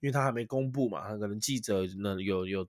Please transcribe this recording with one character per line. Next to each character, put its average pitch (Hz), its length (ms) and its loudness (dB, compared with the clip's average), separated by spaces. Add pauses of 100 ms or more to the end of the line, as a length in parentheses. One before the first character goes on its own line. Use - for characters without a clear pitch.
因 143 80 0
为 - 20 2
他 135 140 4
还 135 80 2
没 117 120 -2
公 135 280 0
布 131 160 2
嘛， 92 180 -6
他 107 120 -6
可 104 100 -2
能 104 100 -4
记 127 220 0
者 98 260 2 (120)
呢 98 220 0
有， 95 260 2
有 95 220 -2